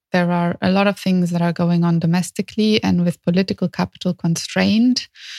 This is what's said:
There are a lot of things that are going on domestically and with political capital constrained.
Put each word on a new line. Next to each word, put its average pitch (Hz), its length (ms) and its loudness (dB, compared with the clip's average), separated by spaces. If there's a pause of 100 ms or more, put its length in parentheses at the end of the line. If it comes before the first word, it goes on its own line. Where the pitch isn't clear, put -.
(100)
There 175 200 0
are 175 320 0
a 185 80 0
lot 196 160 2
of 202 120 0
things 180 320 0
that 175 120 -2
are 170 100 0
going 170 320 2
on 170 140 2
domestically 196 840 0
and 180 220 0
with 175 180 -4
political 185 460 -2
capital - 460 -4
constrained. 202 920 0 (300)